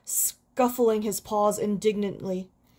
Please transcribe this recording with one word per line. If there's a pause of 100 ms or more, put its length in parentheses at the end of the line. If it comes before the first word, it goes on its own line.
scuffling
his
paws
indignantly. (280)